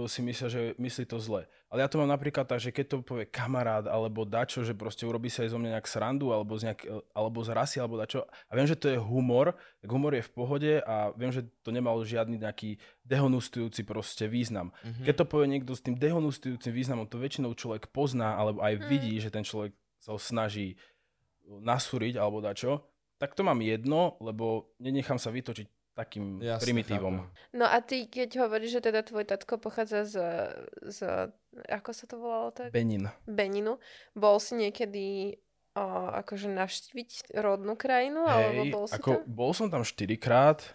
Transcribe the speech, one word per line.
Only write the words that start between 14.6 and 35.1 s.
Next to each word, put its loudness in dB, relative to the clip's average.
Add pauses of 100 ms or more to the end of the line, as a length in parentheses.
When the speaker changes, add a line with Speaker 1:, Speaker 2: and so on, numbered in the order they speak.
Speaker 2:
Mhm. -8
Speaker 1:
Keď 6
to 4
povie 4
niekto 0
s -6
tým 0
dehonustujúcim 0
významom, -2
to -8
väčšinou -4
človek -8
pozná 0
alebo 2
aj 4
Speaker 3:
Mhm. -6
Speaker 1:
vidí, 2
že -4
ten -4
človek -6 (260)
sa -18
ho -4
snaží -2 (680)
nasúriť -2
alebo 0
dačo, -2 (340)
tak -6
to -2
mám 4
jedno, 2
lebo -4
nenechám -2
sa -4
vytočiť -8 (260)
takým -6
Speaker 2:
Jasne, -2
Speaker 1:
primitívom. 0
Speaker 2:
chápem. -16
Speaker 3:
No 2
a 4
ty, -4
keď -6
hovoríš, 0
že 0
teda 2
tvoj -4
tatko -2
pochádza -2
z, -8 (720)
z, -12 (680)
ako -4
sa -12
to -12
volalo -4
tak? -10
Speaker 1:
Benin. 0 (160)
Speaker 3:
Beninu. 0 (320)
Bol 6
si -2
niekedy, -2 (400)